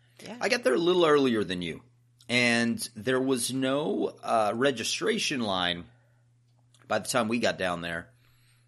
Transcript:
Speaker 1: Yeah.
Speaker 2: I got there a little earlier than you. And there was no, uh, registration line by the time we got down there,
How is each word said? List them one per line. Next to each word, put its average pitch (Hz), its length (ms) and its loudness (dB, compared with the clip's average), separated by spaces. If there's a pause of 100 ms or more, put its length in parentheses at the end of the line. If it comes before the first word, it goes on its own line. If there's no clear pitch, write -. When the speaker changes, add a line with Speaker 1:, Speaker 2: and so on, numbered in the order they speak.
(240)
Speaker 1:
Yeah. 220 160 -16
Speaker 2:
I - 80 -2
got 240 160 -2
there 254 120 2
a - 20 0
little 175 280 2
earlier 135 380 4
than 90 180 -4
you. 82 200 4 (480)
And 117 640 2
there 127 240 0
was 131 320 0
no, 139 640 -2 (100)
uh, 110 320 2
registration 143 840 -2
line 90 440 -2 (1000)
by 107 120 0
the 98 80 -12
time 120 200 0
we 117 120 -2
got 95 180 -2
down 87 240 -4
there, 85 280 -8 (580)